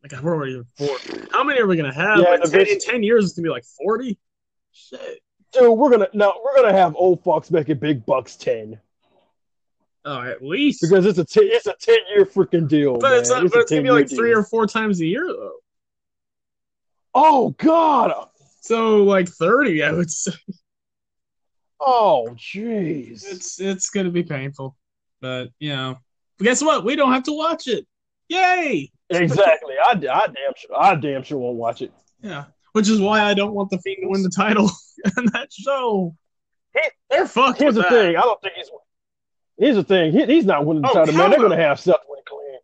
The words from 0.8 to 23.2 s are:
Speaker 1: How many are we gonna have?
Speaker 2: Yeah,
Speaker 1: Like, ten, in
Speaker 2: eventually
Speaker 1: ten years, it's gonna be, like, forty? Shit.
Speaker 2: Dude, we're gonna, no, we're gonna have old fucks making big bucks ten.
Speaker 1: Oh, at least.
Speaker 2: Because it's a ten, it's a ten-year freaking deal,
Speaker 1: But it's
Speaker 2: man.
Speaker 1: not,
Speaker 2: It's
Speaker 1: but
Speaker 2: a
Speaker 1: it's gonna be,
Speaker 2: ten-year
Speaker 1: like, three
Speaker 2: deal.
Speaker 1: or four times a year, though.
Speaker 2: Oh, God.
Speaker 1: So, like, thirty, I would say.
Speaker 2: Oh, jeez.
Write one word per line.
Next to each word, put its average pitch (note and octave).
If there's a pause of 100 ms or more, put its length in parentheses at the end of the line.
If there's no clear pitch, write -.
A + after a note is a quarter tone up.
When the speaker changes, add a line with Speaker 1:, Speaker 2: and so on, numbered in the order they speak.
Speaker 1:
How A#3+
many C#4
are G#3+
we F#3
gonna C#3+
have? G3
Speaker 2:
Yeah, F3
Speaker 1:
Like, F3
ten, E3+
in F#3+
Speaker 2:
eventually G3
Speaker 1:
ten A3+
years, G#3+
it's E3+
gonna E3+
be, D#3+
like, B2
forty? A3 (540)
Shit. - (340)
Speaker 2:
Dude, A#3+
we're C#4
gonna, G#3+
no, G3+ (120)
we're C4+
gonna A#3+
have E3+
old F3+
fucks D#3
making D#3
big C3+
bucks C3
ten. A2 (1300)
Speaker 1:
Oh, C#3
at B2
least. A#3
Speaker 2:
Because F3+
it's F#3
a E3
ten, -
it's A3
a -
ten-year F4+
freaking E3+
deal, C#3+
Speaker 1:
But B3+
it's A#3+
Speaker 2:
man. -
Speaker 1:
not, F3
Speaker 2:
It's F3+
Speaker 1:
but A#3+
Speaker 2:
a -
Speaker 1:
it's -
gonna D#3
be, -
Speaker 2:
ten-year -
Speaker 1:
like, C#3
three A#3
Speaker 2:
deal. A3+
Speaker 1:
or G#3
four A3+
times G#3
a E3
year, B3
though. G2+ (1600)
Speaker 2:
Oh, C#4
God. D#4 (480)
Speaker 1:
So, A3
like, F#3+
thirty, F3+
I D3+
would E3
say. - (1500)
Speaker 2:
Oh, G#3
jeez. E3